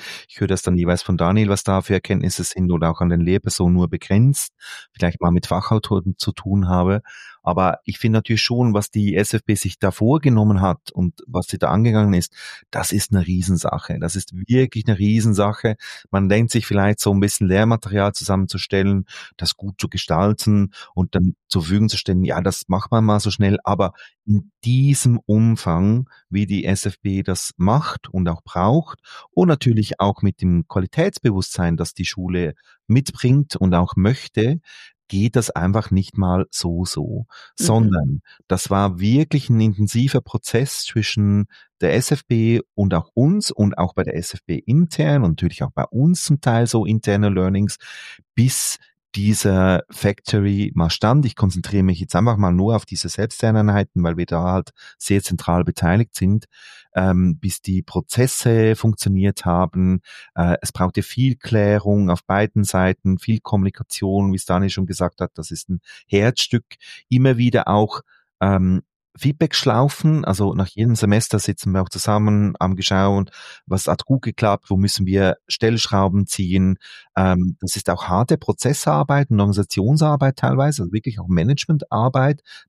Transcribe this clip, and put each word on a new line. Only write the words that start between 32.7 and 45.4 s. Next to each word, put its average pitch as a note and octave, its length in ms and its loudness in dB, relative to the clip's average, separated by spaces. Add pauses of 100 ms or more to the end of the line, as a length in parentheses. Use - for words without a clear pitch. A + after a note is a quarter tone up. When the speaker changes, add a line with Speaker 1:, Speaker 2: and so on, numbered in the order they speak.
Speaker 1:
mitbringt C#3 680 0
und F#2+ 160 2
auch F2 240 2
möchte, A2+ 640 0 (480)
geht G#2 260 0
das A#2 160 0
einfach F#2+ 400 0
nicht F#2+ 260 -2
mal F#2 320 0
so, F2 360 -4
so, - 400 -8 (340)
Speaker 2:
Mhm. - 40 -4
Speaker 1:
sondern F#2 580 2 (260)
das - 220 -2
war G2 300 0
wirklich C3+ 500 0
ein A2+ 100 4
intensiver A2 640 0
Prozess - 640 -4
zwischen G#2 640 0 (340)
der D#2+ 120 2
S - 180 0
F D3 140 -4
B A2+ 360 2 (120)
und G2 200 0
auch E2 200 -2
uns E3+ 380 0
und G#2 260 0
auch B2 160 -2
bei - 100 -2
der - 120 -6
S - 180 -8
F F#2 120 -14
B D#2 120 -4
intern D3 680 0
und E2+ 80 2
natürlich E2+ 300 -2